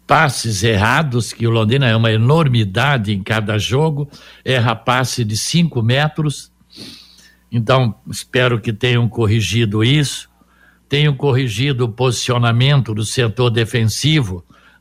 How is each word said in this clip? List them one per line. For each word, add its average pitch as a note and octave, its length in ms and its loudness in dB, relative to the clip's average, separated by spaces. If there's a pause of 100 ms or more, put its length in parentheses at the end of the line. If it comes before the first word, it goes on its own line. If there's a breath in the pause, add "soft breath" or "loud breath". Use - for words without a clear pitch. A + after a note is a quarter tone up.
(120)
passes A#2+ 500 0
errados, A#2 680 0
que A#2 140 -4
o A2+ 40 0
Londrina A2+ 380 2
é A2 80 2
uma A2+ 160 2
enormidade A#2 1000 2
em F#2+ 80 -4
cada G#2+ 340 -2
jogo, C#3+ 540 -2 (340 loud breath)
erra B2 320 0
passe B2 480 -2
de G#2 140 -4
cinco D#3+ 440 0
metros. D3 680 -2 (1000 loud breath)
Então, A#2+ 440 0 (160)
espero B2 500 -2
que A2+ 140 -4
tenham A#2+ 340 0
corrigido A2 720 0
isso, C#3 460 0 (580 soft breath)
tenham D3 280 0
corrigido B2+ 720 0
o - 20 -2
posicionamento A#2+ 1040 0
do G#2+ 140 -4
setor B2 420 0
defensivo. A2+ 960 0 (360 soft breath)